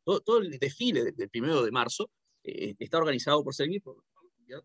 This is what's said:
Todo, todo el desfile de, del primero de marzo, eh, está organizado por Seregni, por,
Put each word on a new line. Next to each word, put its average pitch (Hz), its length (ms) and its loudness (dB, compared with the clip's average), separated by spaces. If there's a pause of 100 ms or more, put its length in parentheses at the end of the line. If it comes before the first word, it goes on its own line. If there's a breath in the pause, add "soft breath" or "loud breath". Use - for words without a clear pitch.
Todo, 175 160 2
todo 233 180 4
el 165 200 -4
desfile 143 440 0
de, 104 100 0
del 101 180 -6
primero 131 340 2
de 110 60 2
marzo, 123 400 -2 (340)
eh, 101 340 -8
está 113 200 -2
organizado 147 440 2
por 139 120 -6
Seregni, 170 260 -2
por, - 240 -18 (600)